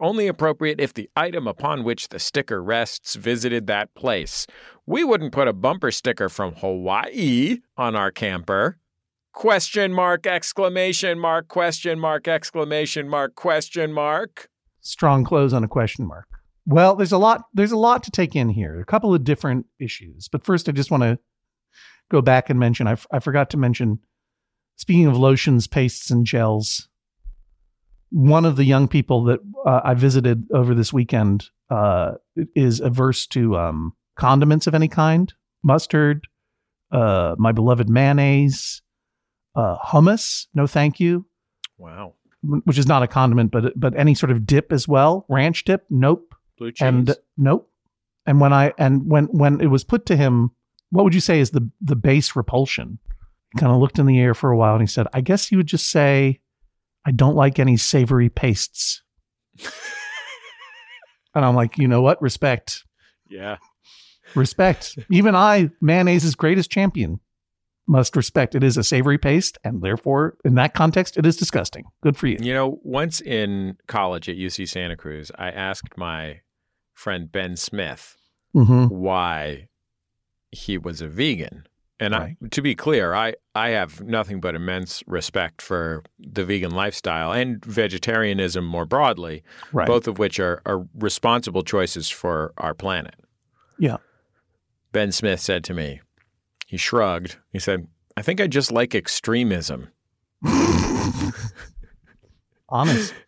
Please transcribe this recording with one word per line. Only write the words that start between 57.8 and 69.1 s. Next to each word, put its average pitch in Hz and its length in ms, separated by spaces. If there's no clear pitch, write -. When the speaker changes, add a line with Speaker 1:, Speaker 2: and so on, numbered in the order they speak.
Speaker 2:
pastes.'" - 720
<laughs> - 120
And 147 80
I'm 123 120
like, 120 220
"You 139 100
know 123 140
what? 135 200
Respect." - 640
Speaker 1:
Yeah. 98 280
Speaker 2:
Respect. 185 640
Even 202 240
I, 196 340
mayonnaise's 165 540
greatest 170 360
champion, 131 480
must 131 300
respect 135 400
it 135 80
is 127 140
a 113 60
savory 135 340